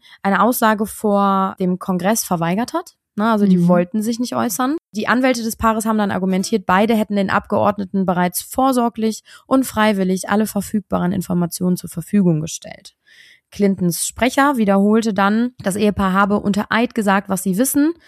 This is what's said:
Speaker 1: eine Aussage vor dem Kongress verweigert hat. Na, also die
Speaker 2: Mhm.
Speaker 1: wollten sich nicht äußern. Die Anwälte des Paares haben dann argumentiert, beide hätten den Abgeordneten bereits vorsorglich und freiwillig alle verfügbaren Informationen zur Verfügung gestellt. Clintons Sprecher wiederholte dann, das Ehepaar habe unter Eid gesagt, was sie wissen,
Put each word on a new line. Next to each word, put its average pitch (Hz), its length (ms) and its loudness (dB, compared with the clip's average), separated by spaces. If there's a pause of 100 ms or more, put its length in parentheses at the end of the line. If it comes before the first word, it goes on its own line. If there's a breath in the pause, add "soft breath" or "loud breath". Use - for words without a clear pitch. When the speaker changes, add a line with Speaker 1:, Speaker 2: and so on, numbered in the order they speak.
(220 soft breath)
Speaker 1:
eine 196 200 0
Aussage 220 440 2
vor 196 720 0
dem 180 220 -2
Kongress 190 440 -2
verweigert 180 480 -2
hat. 349 240 -8 (180)
Na, 220 180 0
also 208 140 2
die 185 120 6
Speaker 2:
Mhm. 170 100 4
Speaker 1:
wollten 180 320 2
sich 226 200 -4
nicht 247 140 -6
äußern. 254 440 -2 (140)
Die 208 140 -6
Anwälte 247 360 2
des 220 140 -4
Paares 220 280 0
haben 220 140 0
dann 202 120 0
argumentiert, 190 540 -2
beide 208 300 2
hätten 214 200 -2
den 196 140 0
Abgeordneten 202 800 -2
bereits 180 340 0
vorsorglich 240 800 -2 (240 soft breath)
und 262 200 2
freiwillig 196 640 0
alle 208 160 2
verfügbaren 185 640 -2
Informationen 175 640 -2
zur - 140 -14
Verfügung 170 500 0
gestellt. - 540 -12 (560 soft breath)
Clintons 185 560 0
Sprecher 269 500 0
wiederholte 214 560 2
dann, 208 380 0 (120)
das 185 140 -4
Ehepaar 202 380 0
habe 202 260 2
unter 202 300 0
Eid 233 240 0
gesagt, 202 340 0
was 190 140 -2
sie 190 160 0
wissen, 285 340 2 (160 soft breath)